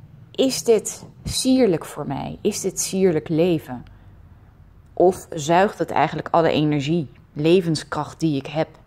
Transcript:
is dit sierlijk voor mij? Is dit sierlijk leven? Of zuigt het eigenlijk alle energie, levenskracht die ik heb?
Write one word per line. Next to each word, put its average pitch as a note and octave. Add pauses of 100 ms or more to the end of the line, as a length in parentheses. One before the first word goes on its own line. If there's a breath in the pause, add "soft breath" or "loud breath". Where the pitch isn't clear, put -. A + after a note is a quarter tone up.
(300)
is -
dit - (180)
sierlijk B3+
voor -
mij? C#3+
Is G3+
dit F3+
sierlijk F#3+
leven? D#3 (1080 soft breath)
Of F#3
zuigt E3+
het D#3+
eigenlijk D#3
alle E3
energie, D3 (240)
levenskracht D#3
die D#3
ik C3+
heb? D#3 (180)